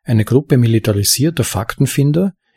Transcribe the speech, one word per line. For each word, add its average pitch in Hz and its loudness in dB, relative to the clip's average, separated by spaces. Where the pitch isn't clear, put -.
eine 110 2
Gruppe 139 2
militarisierter 113 0
Faktenfinder, 143 -2